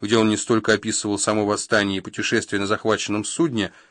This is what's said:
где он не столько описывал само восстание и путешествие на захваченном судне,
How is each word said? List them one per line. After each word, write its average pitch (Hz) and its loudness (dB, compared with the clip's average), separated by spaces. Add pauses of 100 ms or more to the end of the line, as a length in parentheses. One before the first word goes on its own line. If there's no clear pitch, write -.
где 104 2
он 110 6
не 104 2
столько 110 2
описывал 104 0
само 107 0
восстание 101 0
и - -6
путешествие 104 -2
на 98 -2
захваченном 104 -2
судне, 120 -2 (180)